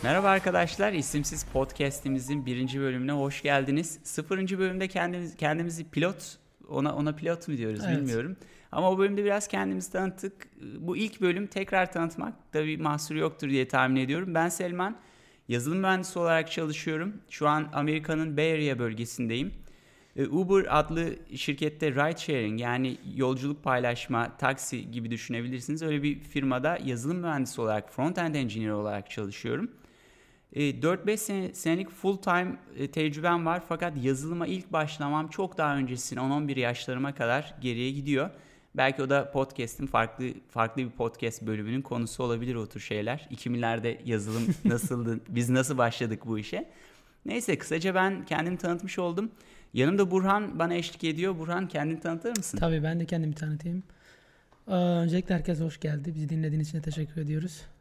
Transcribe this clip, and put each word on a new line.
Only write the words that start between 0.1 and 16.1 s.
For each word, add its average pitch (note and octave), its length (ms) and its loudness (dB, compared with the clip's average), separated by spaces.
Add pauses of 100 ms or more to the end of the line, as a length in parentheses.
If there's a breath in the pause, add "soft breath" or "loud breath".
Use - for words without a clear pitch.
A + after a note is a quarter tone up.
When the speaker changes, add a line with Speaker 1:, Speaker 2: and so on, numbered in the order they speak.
Speaker 1:
arkadaşlar, F#3+ 640 4
İsimsiz D3+ 500 -2
Podcast'imizin C3+ 1000 -2
birinci B2+ 340 -2
bölümüne C3 320 0
hoş C#3 300 0
geldiniz. C#3+ 600 2
Sıfırıncı F#3+ 560 -2
bölümde F#3+ 280 0
kendimiz, F3 480 -2
kendimizi E3 540 -2
pilot, F3 480 -2 (320)
ona, C#3+ 260 0
ona D3+ 200 0
pilot E3 320 -4
mu D3 100 -2
diyoruz A2 300 -2
Speaker 2:
Evet. E3 100 4
Speaker 1:
bilmiyorum. C3+ 400 0 (340 loud breath)
Ama F#3 200 4
o F#3+ 60 2
bölümde G3+ 280 4
biraz G3+ 220 2
kendimizi F#3+ 440 -2
tanıttık. F#3 560 -4 (320)
Bu E3 180 -2
ilk G#3 240 -2
bölüm F#3 260 2
tekrar F#3+ 440 0
tanıtmak - 600 -4
da D#3 120 2
bir D#3 140 -2
mahsuru D3+ 400 0
yoktur D#3 300 0
diye C3 180 4
tahmin C3 280 4
ediyorum. D#3 380 0
Ben E3 160 4
Selman, F3+ 480 -2 (500 loud breath)
yazılım C3 320 0
mühendisi F#3 400 2